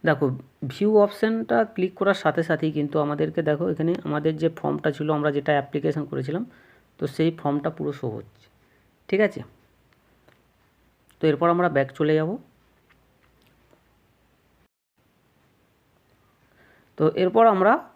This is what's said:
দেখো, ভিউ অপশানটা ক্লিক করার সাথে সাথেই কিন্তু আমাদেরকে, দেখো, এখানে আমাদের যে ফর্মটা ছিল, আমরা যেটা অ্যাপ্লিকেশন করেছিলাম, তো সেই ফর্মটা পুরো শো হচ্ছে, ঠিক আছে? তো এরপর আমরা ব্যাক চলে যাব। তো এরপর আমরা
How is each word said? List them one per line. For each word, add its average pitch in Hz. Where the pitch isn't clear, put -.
দেখো, 147
ভিউ 208
অপশানটা 226
ক্লিক 185
করার 196
সাথে 160
সাথেই 160
কিন্তু 147
আমাদেরকে, 156
দেখো, 151
এখানে 160
আমাদের 151
যে 165
ফর্মটা 147
ছিল, 151
আমরা 147
যেটা 143
অ্যাপ্লিকেশন 147
করেছিলাম, 143
তো -
সেই 160
ফর্মটা 143
পুরো 147
শো 127
হচ্ছে, -
ঠিক 196
আছে? 185
তো -
এরপর 147
আমরা 180
ব্যাক 135
চলে 156
যাব। 160
তো 151
এরপর 220
আমরা 190